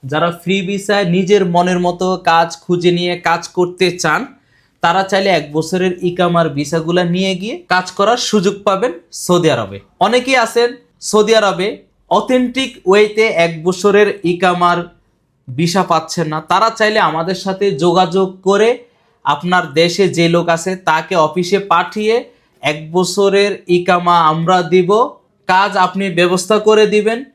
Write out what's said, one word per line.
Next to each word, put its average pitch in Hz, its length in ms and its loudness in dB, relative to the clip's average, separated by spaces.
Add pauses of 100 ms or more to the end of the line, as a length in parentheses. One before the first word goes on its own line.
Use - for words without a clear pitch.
(120)
যারা 156 160 0 (140)
ফ্রি 190 140 -2 (120)
ভিসায় 202 380 -2 (100)
নিজের 190 260 2 (120)
মনের 180 320 2
মতো 175 200 -2 (240)
কাজ 170 180 4 (160)
খুঁজে 175 340 0
নিয়ে 175 160 -2 (140)
কাজ 170 140 0 (140)
করতে 180 300 0 (160)
চান, 160 180 0 (640)
তারা 175 280 0
চাইলে 196 280 0
এক 147 80 -6 (100)
বছরের 180 360 -2 (160)
ইকামার 170 380 0 (100)
ভিসাগুলা 165 480 -2 (100)
নিয়ে 190 260 0
গিয়ে 220 140 -8 (180)
কাজ 185 140 0 (120)
করার 220 200 2 (120)
সুযোগ 202 240 2 (120)
পাবেন 202 260 0 (320)
সৌদি 175 300 2
আরবে। 98 240 -8 (280)
অনেকেই 254 380 2
আছেন 233 240 0 (420)
সৌদি 214 300 2
আরবে 190 280 -2 (420)
অথেন্টিক 247 600 0 (180)
ওয়েতে 208 360 4 (200)
এক 165 80 -2 (140)
বছরের 202 420 2 (240)
ইকামার 175 460 2 (720)
ভিসা 165 420 0
পাচ্ছেন 165 420 -2
না, 156 60 -4 (120)
তারা 202 180 2 (100)
চাইলে 214 220 2 (100)
আমাদের 165 340 -4
সাথে 190 220 -2 (180)
যোগাযোগ 185 440 2 (200)
করে 202 200 2 (560)
আপনার 175 400 0 (160)
দেশে 170 240 2 (120)
যে 170 180 2
লোক 170 120 2 (100)
আছে 180 160 -6 (160)
তাকে 160 260 -2 (120)
অফিসে 175 320 -2 (140)
পাঠিয়ে 214 420 0 (480)
এক 151 160 -2 (160)
বছরের 196 580 0 (260)
ইকামা 175 380 2 (140)
আমরা 165 280 0 (140)
দিব, 180 180 2 (580)
কাজ 190 220 2 (160)
আপনি 196 180 -4 (140)
ব্যবস্থা 180 380 0 (120)
করে 214 260 6
দিবেন। 214 260 0 (140)